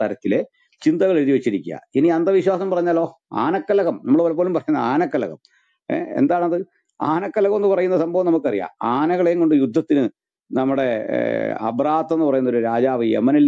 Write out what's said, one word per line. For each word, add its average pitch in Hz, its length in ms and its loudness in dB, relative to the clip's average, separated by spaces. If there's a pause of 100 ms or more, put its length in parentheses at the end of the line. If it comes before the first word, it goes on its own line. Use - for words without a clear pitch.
തരത്തിലെ 104 380 -2 (420)
ചിന്തകൾ 175 360 2
എഴുതി 139 120 2
വെച്ചിരിക്കുക. 98 500 -2 (140)
ഇനി 143 140 2
അന്ധവിശ്വാസം 185 600 0
പറഞ്ഞാലോ, 170 500 -2 (120)
ആനക്കലകം, 165 720 -2
നമ്മൾ 151 200 4
പലപ്പോഴും 170 300 0
പറയുന്ന 151 240 -2
ആനക്കലകം. 123 600 -2 (520)
ഏ, - 40 -4
എന്താണത്? 175 640 -2 (420)
ആനക്കലകം 196 560 -2
എന്ന് 202 120 0
പറയുന്ന 185 300 0
സംഭവം 170 280 0
നമുക്കറിയാം. 139 440 -2 (120)
ആനകളെയും 170 560 0
കൊണ്ട് 160 160 2
യുദ്ധത്തിന് 135 540 2 (420)
നമ്മുടെ, 131 380 0 (280)
ഏ, - 20 0 (420)
അബ്രാത്ത് 147 540 -2
എന്ന് 160 120 2
പറയുന്ന 131 240 2
ഒരു 117 100 0
രാജാവ് 117 460 0
യമനിൽ 127 420 4